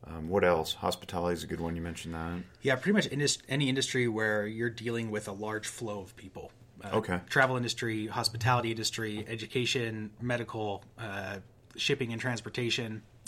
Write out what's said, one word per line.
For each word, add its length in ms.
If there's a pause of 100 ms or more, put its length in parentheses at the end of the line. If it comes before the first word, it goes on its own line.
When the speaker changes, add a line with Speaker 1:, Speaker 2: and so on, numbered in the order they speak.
Speaker 1:
Um, 220
what 140
else? 300
Hospitality 600
is 100
a 40
good 140
one. 140
You 80
mentioned 320
that. 240 (240)
Speaker 2:
Yeah, 120
pretty 180
much 120
indus-, 320 (100)
any 220
industry 380
where 400
you're 240
dealing 400
with 160
a 40
large 360
flow 320
of 160
people. 360 (320)
Uh, 140
Speaker 1:
Okay. 220 (100)
Speaker 2:
travel 260
industry, 500
hospitality 640
industry, 580
education, 840 (100)
medical, 640 (160)
uh, 380 (400)
shipping 340
and 100
transportation. 800 (260)